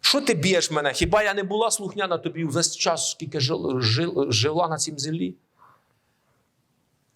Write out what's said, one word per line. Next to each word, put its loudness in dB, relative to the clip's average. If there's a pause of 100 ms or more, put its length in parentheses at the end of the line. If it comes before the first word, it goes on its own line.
Що 2
ти 0
б'єш 2
мене? 0
Хіба 2
я 0
не -2
була 0
слухняна -2
тобі -4
весь 0
час, 0
скільки -8
жил-, 0
жил-, 2
жила 2
на -2
цій -4
землі?" -4 (1800)